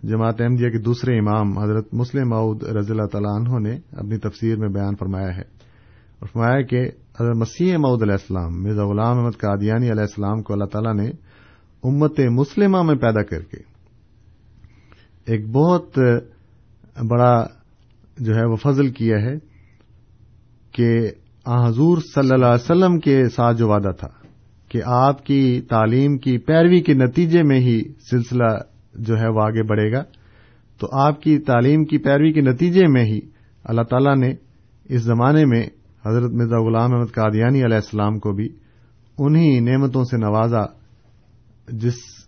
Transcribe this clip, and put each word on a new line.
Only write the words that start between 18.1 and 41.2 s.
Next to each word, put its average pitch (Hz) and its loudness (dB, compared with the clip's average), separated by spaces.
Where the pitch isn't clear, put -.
جو 110 -2
ہے 113 0
وہ 113 0
فضل 139 0
کیا 113 -2
ہے 117 -2
کہ 117 0
آن 120 0
حضور 151 2
صلی 139 2
اللہ 127 4
علیہ 120 4
وسلم 175 4
کے 135 2
ساتھ 120 0
جو 117 2
وعدہ 101 0
تھا - -14
کہ 117 -6
آپ 131 0
کی 135 2
تعلیم 123 0
کی 123 -2
پیروی 170 4
کے 156 2
نتیجے 160 2
میں 139 4
ہی 120 2
سلسلہ 120 0
جو 110 -2
ہے 113 0
وہ 110 0
آگے 110 0
بڑھے 107 0
گا، 135 -4
تو 104 -8
آپ 147 0
کی 151 2
تعلیم 143 2
کی 151 -2
پیروی 143 2
کے 156 0
نتیجے 170 2
میں 127 4
ہی 107 -2
اللہ 117 -2
تعالیٰ 135 0
نے 127 0
اس 123 -4
زمانے 123 2
میں 117 2
حضرت 117 -2
مرزا 117 -2
غلام 113 0
احمد 120 -2
قادیانی 117 0
علیہ 113 2
السلام 107 -2
کو 104 -4
بھی 107 -6
انہی 147 4
نعمتوں 127 0
سے 123 -4
نوازا 110 0